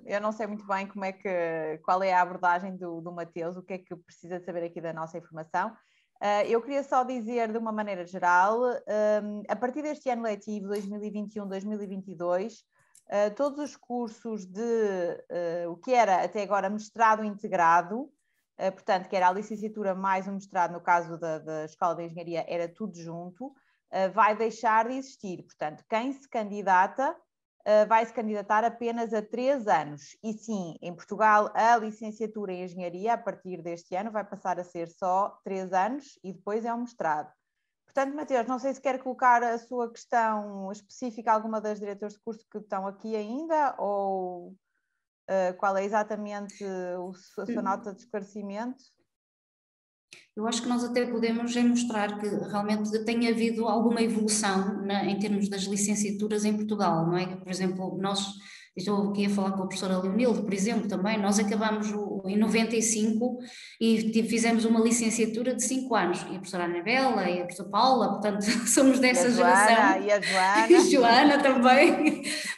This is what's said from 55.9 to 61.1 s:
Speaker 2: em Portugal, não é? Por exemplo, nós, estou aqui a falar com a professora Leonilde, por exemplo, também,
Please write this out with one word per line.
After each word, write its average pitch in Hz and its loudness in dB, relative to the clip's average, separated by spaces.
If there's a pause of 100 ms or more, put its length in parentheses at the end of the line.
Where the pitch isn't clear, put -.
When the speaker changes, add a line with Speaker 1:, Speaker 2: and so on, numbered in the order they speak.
Speaker 2:
em 214 2
Portugal, 202 0
não 175 2
é? 185 -4
Por - -12
exemplo, 185 -4
nós, 196 -2 (520)
estou 202 0
aqui 202 0
a 202 2
falar 196 0
com 190 -4
a - -4
professora 185 -2
Leonilde, 202 2
por 202 -2
exemplo, 208 0
também, 202 -2